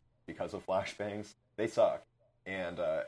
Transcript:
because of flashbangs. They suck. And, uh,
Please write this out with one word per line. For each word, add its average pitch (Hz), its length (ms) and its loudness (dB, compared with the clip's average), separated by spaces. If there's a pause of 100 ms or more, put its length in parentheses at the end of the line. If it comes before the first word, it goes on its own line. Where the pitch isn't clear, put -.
(260)
because 87 260 -6
of 98 140 -6
flashbangs. 104 680 -2 (220)
They 110 120 2
suck. - 340 4 (420)
And, 90 360 -4
uh, 80 260 2